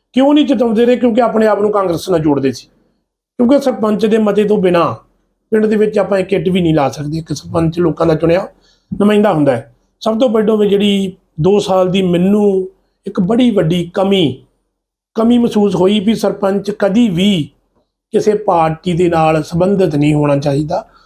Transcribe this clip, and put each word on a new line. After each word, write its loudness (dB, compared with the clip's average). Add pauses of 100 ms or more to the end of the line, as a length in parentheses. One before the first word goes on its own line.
(160)
ਕਿਉਂ 4
ਨਹੀਂ 4
ਜਤਾਉਂਦੇ 0
ਰਹੇ? 2
ਕਿਉਂਕਿ 0
ਆਪਣੇ 2
ਆਪ 0
ਨੂੰ 0
ਕਾਂਗਰਸ -2
ਨਾਲ 0
ਜੋੜਦੇ 0
ਸੀ। -12
ਕਿਉਂਕਿ -4
ਸਰਪੰਚ -2
ਦੇ 2
ਮਤੇ 0
ਤੋਂ 0
ਬਿਨਾਂ 0 (580)
ਪਿੰਡ 0
ਦੇ 0
ਵਿੱਚ 0
ਆਪਾਂ 0
ਇੱਕ -4
ਇੱਟ -2
ਵੀ 0
ਨਹੀਂ 2
ਲਾ 2
ਸਕਦੇ। -8
ਇੱਕ -8
ਸਰਪੰਚ -4
ਲੋਕਾਂ 0
ਦਾ 2
ਚੁਣਿਆ 0 (440)
ਨੁਮਾਇੰਦਾ 2
ਹੁੰਦਾ 0
ਹੈ। -12 (280)
ਸਭ -2
ਤੋਂ 2
ਪਹਿਲਾਂ 0
ਵੀ 2
ਜਿਹੜੀ -2 (240)
ਦੋ 2
ਸਾਲ 0
ਦੀ 0
ਮੈਨੂੰ 0 (360)
ਇੱਕ -8
ਬੜੀ 2
ਵੱਡੀ -2
ਕਮੀ, -2 (720)
ਕਮੀ 2
ਮਹਿਸੂਸ 0
ਹੋਈ 2
ਵੀ 0
ਸਰਪੰਚ -2 (100)
ਕਦੀ 2
ਵੀ 0 (640)
ਕਿਸੇ 2 (100)
ਪਾਰਟੀ 0
ਦੇ 2
ਨਾਲ 0
ਸੰਬੰਧਿਤ 0
ਨਹੀਂ 2
ਹੋਣਾ 2
ਚਾਹੀਦਾ। -4 (220)